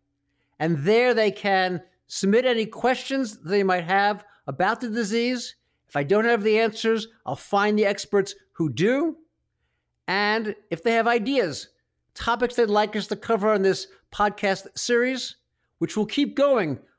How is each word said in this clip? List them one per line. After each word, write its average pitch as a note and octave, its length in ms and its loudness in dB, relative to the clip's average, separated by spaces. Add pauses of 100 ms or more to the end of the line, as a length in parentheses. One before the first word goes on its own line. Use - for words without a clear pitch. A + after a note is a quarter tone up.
(580)
and D#3+ 200 0
there A3+ 360 2
they G#3+ 160 2
can F#3+ 520 0 (240)
submit G#3+ 380 2
any A3+ 220 0
questions B3 720 -2
they G3 240 0
might F3+ 220 2
have G3+ 400 0 (220)
about F#3 340 -2
the B3 80 -6
disease. A#3 680 -2 (320)
If - 80 -6
I C#3+ 60 0
don't G3 220 2
have A#3 180 2
the G#3+ 160 2
answers, A3 500 0 (160)
I'll C3 120 -6
find G#3 420 0
the G#3 80 4
experts G3+ 480 0 (180)
who D#3+ 160 -2
do. B3 480 0 (920)
And G#3 480 -2 (160)
if E3 120 -6
they A3+ 100 2
have A3+ 140 2
ideas, A#3+ 640 0 (460)
topics A#3+ 420 -2
they'd A#3 100 4
like G#3 280 2
us G#3 140 -4
to G3 80 -6
cover G#3+ 360 0
on G3+ 100 2
this F#3+ 240 2 (260)
podcast G3+ 540 -2 (100)
series, B3 600 -2 (420)
which - 180 -4
will G#3+ 100 0
keep C#4+ 300 -2
going A#3 420 2 (200)